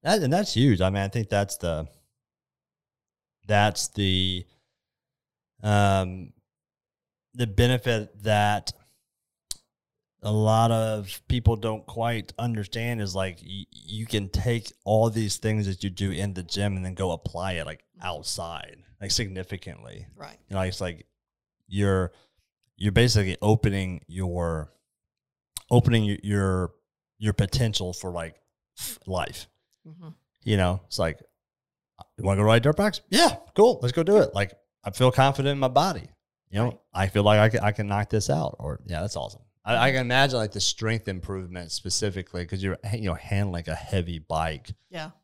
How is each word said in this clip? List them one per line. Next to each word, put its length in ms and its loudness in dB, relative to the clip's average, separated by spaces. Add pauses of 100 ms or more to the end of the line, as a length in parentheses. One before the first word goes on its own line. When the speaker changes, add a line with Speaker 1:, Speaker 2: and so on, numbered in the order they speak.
Speaker 1:
That, 200 2
and 100 2
that's 220 0
huge. 260 4
I 100 2
mean, 120 -2
I 60 -2
think 200 -4
that's 300 0
the, 280 -4 (1600)
that's 420 2
the, 560 0 (1160)
um, 720 2 (1000)
the 120 -2
benefit 760 4
that 500 2 (1500)
a 100 -4
lot 380 4
of 580 -4
people 280 2
don't 300 -6
quite 520 -4
understand 600 -4
is, 140 -6
like, 300 -4
y-, 260 -14
you 360 -12
can 220 -2
take 440 -2 (120)
all 260 4
these 280 -2
things 280 -2
that 160 -6
you 80 -4
do 220 -4
in 220 -4
the 80 -8
gym 340 -4
and 80 -6
then 100 -8
go 160 -2
apply 440 -6
it, 120 -6
like, 180 -14 (160)
outside, 840 -10 (180)
like, 100 -10
significantly. 960 -10 (100)
Speaker 2:
Right. 200 -20 (120)
Speaker 1:
You 80 -6
know, 60 0
it's 180 -4
like 260 -8 (600)
you're, 460 0 (640)
you're 160 0
basically 500 4
opening 640 0
your, 680 -4 (1000)
opening 360 6
y-, 160 -2
your, 500 0 (460)
your 140 -2
potential 600 0
for, 200 -8
like, 240 -8 (420)
f-, 280 -12
life. 420 -4 (400)
Speaker 2:
Mm-hmm. 200 -18 (360)
Speaker 1:
You 120 2
know, 300 2
it's 120 -10
like, 220 -2 (960)
"You 60 -10
wanna 160 2
go 60 4
ride 180 6
dirt 120 4
bikes? 240 0 (100)
Yeah, 260 4 (200)
cool. 260 6
Let's 100 0
go 120 0
do 140 6
it." 160 4
Like, 180 -2 (320)
I 60 -8
feel 220 4
confident 400 2
in 60 -4
my 100 0
body. 400 0 (420)
You 80 -4
know, 60 2
Speaker 2:
Right. 140 -4 (160)
Speaker 1:
I 140 2
feel 160 2
like 160 8
I 80 6
can, 120 0
I 120 0
can 160 -4
knock 220 -2
this 200 0
out. 280 -2
Or, 280 -8
yeah, 140 -6
that's 160 -6
awesome. 260 -10 (220)
I, 100 0
I 20 2 (140)
Speaker 2:
Mm-hmm. 60 0
Speaker 1:
can 100 0
imagine, 320 2
like, 140 -2
the 80 -8
strength 460 -2
improvement 640 -10
specifically 760 -6
'cause 180 -8
you're, 140 -2 (160)
you 160 -6
know, 60 -2
handling 540 -4
a 80 -4
heavy 420 -4
bike 540 -6 (180)
Speaker 2:
Yeah. 200 -12 (140)